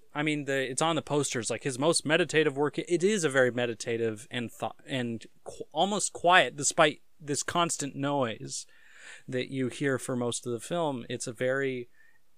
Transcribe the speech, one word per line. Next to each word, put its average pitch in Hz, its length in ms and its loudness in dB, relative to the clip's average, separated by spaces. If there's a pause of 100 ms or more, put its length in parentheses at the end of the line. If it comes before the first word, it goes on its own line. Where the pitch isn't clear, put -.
(140)
I 147 80 -2
mean, 147 240 0
the, 135 220 0
it's 131 140 -2
on 165 140 2
the - 60 -2
posters, 139 480 0
like, 113 120 -4
his 127 160 -4
most 156 260 2
meditative 151 520 4
work. 147 220 0
It 170 260 0
is 202 200 2
a 151 60 4
very 127 220 6
meditative 117 760 -2
and 120 200 -4
thought, - 260 -6 (120)
and 120 360 -4 (200)
qu-, - 260 -12
almost 185 440 0
quiet, 165 420 6
despite 147 460 2 (180)
this 143 220 -4
constant 165 520 -2
noise 139 720 -4 (600)
that 127 200 -2
you 131 200 -2
hear 135 300 0
for 131 180 -4
most 120 300 -2
of 120 60 -4
the 117 80 -4
film. 156 480 -4
It's 123 200 -6
a 123 40 -8
very, 127 560 -2 (500)